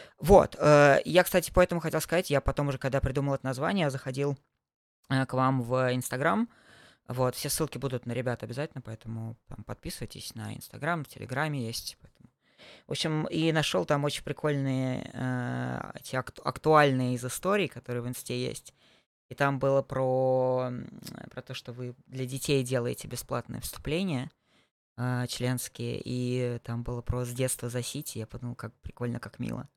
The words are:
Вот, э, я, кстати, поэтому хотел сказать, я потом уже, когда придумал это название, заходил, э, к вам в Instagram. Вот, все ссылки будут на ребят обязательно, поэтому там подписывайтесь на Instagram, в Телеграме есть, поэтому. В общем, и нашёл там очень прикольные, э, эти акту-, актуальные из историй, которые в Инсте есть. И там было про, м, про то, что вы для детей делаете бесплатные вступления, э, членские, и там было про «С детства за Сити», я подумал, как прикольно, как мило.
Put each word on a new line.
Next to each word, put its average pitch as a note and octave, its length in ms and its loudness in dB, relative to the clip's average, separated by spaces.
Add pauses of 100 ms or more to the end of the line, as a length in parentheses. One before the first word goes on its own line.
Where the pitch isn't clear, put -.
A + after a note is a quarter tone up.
(180)
Вот, F3 400 8
э, D3 480 10
я, F3+ 180 6
кстати, - 300 2
поэтому F3 260 6
хотел D#3 220 -2
сказать, - 260 0
я C#3 140 4
потом C#3+ 260 0
уже, C3+ 80 -2
когда C3+ 240 0
придумал C#3 340 0
это C3 120 -4
название, D3+ 420 0
заходил, C3+ 480 -2 (720)
э, C3 160 2
к - 80 -6
вам C3 300 2
в B2+ 320 2
Instagram. D#3+ 560 0 (580)
Вот, B2+ 260 0
все - 160 -8
ссылки - 280 -2
будут B2+ 280 -4
на A#2+ 60 -4
ребят B2 320 -4
обязательно, B2 360 -8
поэтому A2+ 560 -10 (120)
там - 160 -12
подписывайтесь - 720 -12
на G#2+ 180 -8
Instagram, D3 500 -6
в - 40 -14
Телеграме C3+ 580 -4
есть, - 340 -10
поэтому. - 300 -20 (560)
В - 60 -6
общем, D#3 340 0
и D#3+ 240 2
нашёл D#3+ 340 2
там C#3+ 200 2
очень - 180 -2
прикольные, C3+ 880 -2
э, B2 840 -4
эти - 180 -10
акту-, - 300 -6
актуальные C#3 720 4
из B2 100 -6
историй, F#3 420 -2
которые B2 360 -8
в A#2+ 60 -6
Инсте B2 320 -6
есть. B2 320 -8 (580)
И C3 40 -12
там C#3 240 0
было C3+ 240 4
про, C3 840 2
м, B2 320 -10 (320)
про B2+ 100 -12
то, C3 120 -14
что - 180 -12
вы B2 240 -10 (100)
для C3 180 -6
детей C3+ 380 2
делаете B2 460 -2
бесплатные - 520 -6
вступления, D3+ 720 -2 (640)
э, B2 300 0
членские, B2 800 -4
и B2 580 -2
там A#2 220 -6
было A#2+ 180 -6
про B2 220 -2
«С B2 80 -6
детства B2 360 -2
за A#2+ 140 -4
Сити», - 360 -8
я G#2+ 100 -8
подумал, A#2+ 260 -8
как A2+ 260 -10
прикольно, A#2+ 380 -6
как - 220 -12
мило. A2+ 360 -6